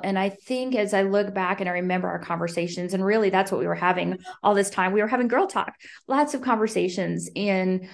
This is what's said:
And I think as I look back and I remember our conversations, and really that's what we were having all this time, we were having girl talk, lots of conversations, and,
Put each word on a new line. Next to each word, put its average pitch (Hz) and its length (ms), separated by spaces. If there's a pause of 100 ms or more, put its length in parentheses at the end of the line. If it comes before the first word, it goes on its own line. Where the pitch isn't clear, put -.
And 196 140
I 196 120
think 254 440
as 208 200
I 196 100
look 202 320
back 190 240
and 185 100
I 175 40
remember 180 340
our 175 120
conversations, 170 760
and 190 100
really 208 240
that's 190 220
what 147 80
we 165 80
were 170 80
having 180 420 (240)
all 202 140
this 196 160
time, 185 200
we 208 100
were 214 60
having 247 200
girl 220 180
talk, - 300 (320)
lots 285 260
of 254 80
conversations, 185 920
and, 185 580